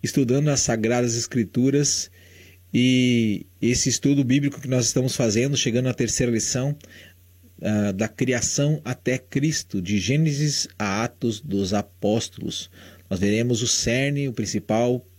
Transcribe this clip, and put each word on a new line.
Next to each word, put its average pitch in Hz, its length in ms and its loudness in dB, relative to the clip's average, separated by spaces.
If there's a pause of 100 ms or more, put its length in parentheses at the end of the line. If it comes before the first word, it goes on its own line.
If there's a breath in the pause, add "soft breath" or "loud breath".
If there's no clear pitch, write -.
estudando 139 480 2
as 135 120 0
Sagradas 117 540 0
Escrituras. 127 920 0 (640 loud breath)
E 123 720 2 (160)
esse 117 260 0
estudo 139 360 2
bíblico 139 360 0
que - 80 -12
nós 127 200 0
estamos 127 280 0
fazendo, 120 400 2
chegando 127 340 0
à 123 40 -2
terceira 120 380 -2
lição, 127 440 -2 (840 loud breath)
ah, 104 300 0
da 104 160 -2
criação 143 760 0
até 123 360 -4
Cristo, 143 600 -4
de 98 200 0
Gênesis 143 680 0 (120)
a 104 240 -2
Atos 113 360 -4
dos 98 320 -2
Apóstolos. - 1000 -4 (360 loud breath)
Nós 92 120 -4
veremos 110 420 2
o 120 60 -2
cerne, 139 600 0
o 123 60 -4
principal 113 720 0 (140)